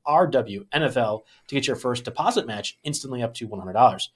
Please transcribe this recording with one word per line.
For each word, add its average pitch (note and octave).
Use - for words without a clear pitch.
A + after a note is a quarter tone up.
R E3
W G#2
N D3+
F C3
L A2
to -
get C3+
your C3
first B2
deposit E3
match G#2
instantly C3+
up A#2
to A#2
one G#2+
hundred F#2
dollars. G#2+